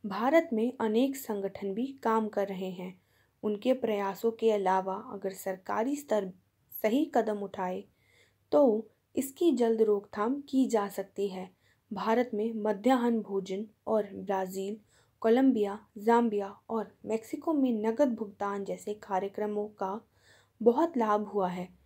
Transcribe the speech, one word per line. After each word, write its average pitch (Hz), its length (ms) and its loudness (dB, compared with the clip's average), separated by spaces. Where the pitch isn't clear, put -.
भारत 262 460 2
में 233 280 0
अनेक 240 360 2
संगठन 196 580 -6
भी 240 120 -4
काम 226 420 -2
कर 202 200 -2
रहे 185 220 -6
हैं। 185 300 -12
उनके 214 300 0
प्रयासों 208 580 -2
के 226 220 0
अलावा 190 420 2
अगर 202 380 -8
सरकारी 202 640 -4
स्तर 202 360 -2
सही 247 320 2
कदम 214 240 2
उठाए 190 460 -6
तो 240 380 4
इसकी 294 360 2
जल्द 226 300 4
रोकथाम 208 580 0
की 262 260 2
जा 202 220 0
सकती 196 400 -6
है। 185 220 -10
भारत 226 420 0
में 220 200 -2
मध्याह्न 226 680 0
भोजन 196 460 -6
और 214 280 0
ब्राज़ील, 190 640 -4
कोलंबिया, 226 680 4
ज़ाम्बिया 208 640 2
और 220 360 -6
मेक्सिको 226 460 -4
में 262 200 4
नकद 226 420 2
भुगतान 202 500 -6
जैसे 185 300 -8
कार्यक्रमों 208 720 -4
का 202 400 -8
बहुत 262 340 4
लाभ 214 260 2
हुआ 196 260 -2
है। 180 200 -6